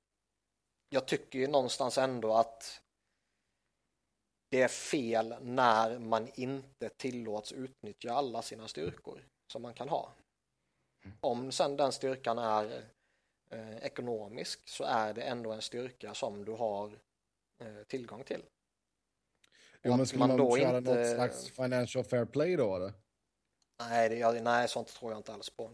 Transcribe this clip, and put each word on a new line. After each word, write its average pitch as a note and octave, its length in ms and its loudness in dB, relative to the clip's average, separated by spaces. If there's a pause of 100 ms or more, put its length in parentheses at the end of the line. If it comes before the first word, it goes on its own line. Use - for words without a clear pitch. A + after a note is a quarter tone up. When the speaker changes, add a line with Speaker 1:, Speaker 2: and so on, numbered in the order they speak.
(880)
Speaker 1:
jag C3 180 0
tycker - 320 -2
ju C3 80 2
någonstans C3 500 2
ändå B2 360 2
att - 480 2 (1700)
det C3 100 4
är B2 60 8
fel A2+ 760 -2
när A#2+ 580 4
man A2+ 340 0
inte B2+ 560 -6
tillåts A2+ 600 -6
utnyttja A#2+ 640 -10
alla B2 280 -2
sina A2 260 -12
styrkor - 600 -10 (240)
som A#2+ 100 -10
man A#2+ 120 -12
kan B2 160 -8
ha. D3+ 200 -2 (1120)
Om B2+ 300 0
sen C#3+ 260 2
den C#3 140 4
styrkan B2+ 460 -2
är, A2 460 0 (680)
eh, A2 280 -12
ekonomisk A#2+ 920 -6
så - 140 -8
är A2+ 300 2
det A2+ 80 -6
ändå A#2+ 300 -4
en A2 100 -8
styrka A#2+ 520 -10
som G#2 320 -6
du A2 60 -6
har, G#2+ 360 -2 (760)
eh, G#2+ 240 -16
tillgång A#2 360 -8
till. - 180 -8 (1400)
Speaker 2:
Jo, B2 100 2
Speaker 1:
Och B2 60 6
Speaker 2:
men C3 40 4
Speaker 1:
att B2+ 60 2
Speaker 2:
skulle B2+ 120 -4
Speaker 1:
man B2+ 100 6
Speaker 2:
man C3 80 4
Speaker 1:
då B2+ 200 6
Speaker 2:
köra B2+ 200 4
Speaker 1:
inte B2+ 180 2
Speaker 2:
något A#2+ 200 4
slags B2 340 -2
financial B2+ 540 -2
fair A#2+ 220 0
play D#3+ 300 0
då, G#2+ 200 2
eller? F#2+ 180 -4 (880)
Speaker 1:
Nej, A#2 300 4
det, A2+ 80 0
jag, A#2 260 4
nej, A#2+ 240 6
sånt A#2 200 -4
tror A#2+ 240 -10
jag G#2+ 80 -6
inte G#2+ 140 -12
alls G2+ 160 -12
på. A2+ 240 -10